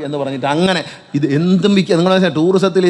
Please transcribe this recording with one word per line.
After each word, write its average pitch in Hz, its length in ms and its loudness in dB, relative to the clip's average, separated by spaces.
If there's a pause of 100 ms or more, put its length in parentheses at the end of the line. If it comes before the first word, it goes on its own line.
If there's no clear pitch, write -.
എന്ന് 143 160 -6
പറഞ്ഞിട്ട് 135 320 -6
അങ്ങനെ 175 280 0 (360)
ഇത് 143 100 0 (120)
എന്തും 185 380 2
വിൽക്കാം. 180 220 2
നിങ്ങൾ 185 140 2
മനസ്സിലായോ? 185 260 0
ടൂറിസത്തിൽ 185 500 2